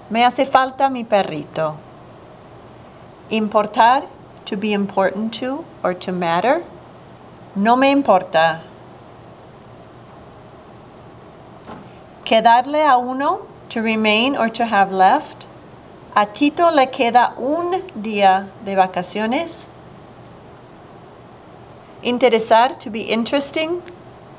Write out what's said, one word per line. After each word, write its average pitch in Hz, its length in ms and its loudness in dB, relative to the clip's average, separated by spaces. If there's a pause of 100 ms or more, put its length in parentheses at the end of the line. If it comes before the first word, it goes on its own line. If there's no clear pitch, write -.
Me 233 160 0
hace 254 220 2
falta 269 440 0
mi 247 140 -8
perrito. 156 720 -4 (1500)
Importar, 220 800 2 (380)
to 220 100 -8
be 208 160 -4
important 202 600 -2
to 269 280 -8 (200)
or 180 100 -2
to 180 180 -10
matter. 180 540 -2 (880)
No 220 220 2
me 277 140 4
importa. 185 720 2 (3500)
Quedarle 247 580 4
a 277 140 4
uno, 269 500 -4 (220)
to 226 140 -6
remain 220 520 0
or 226 140 -2
to 233 160 -4
have 196 260 0
left. 190 560 2 (720)
A 208 60 4
Tito 294 460 0
le 277 160 4
queda 240 500 0
un 339 460 -4 (180)
día 202 480 2 (160)
de 196 100 -6
vacaciones. 208 920 -2 (2250)
Interesar, 240 760 4
to - 100 -14
be 214 140 -8
interesting, 294 800 -2 (560)